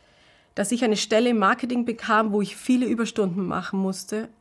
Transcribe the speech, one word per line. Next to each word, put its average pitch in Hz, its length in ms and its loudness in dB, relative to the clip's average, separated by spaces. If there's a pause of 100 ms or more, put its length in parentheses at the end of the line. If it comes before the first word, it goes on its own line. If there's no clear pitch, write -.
(540)
dass 202 180 -2
ich 240 120 0
eine 214 120 4
Stelle 226 340 2
im 226 80 2
Marketing 240 460 0
bekam, 220 480 0
wo 208 100 2
ich 190 140 -6
viele 254 280 2
Überstunden 208 640 -2
machen 185 320 -4
musste 190 500 -4 (120)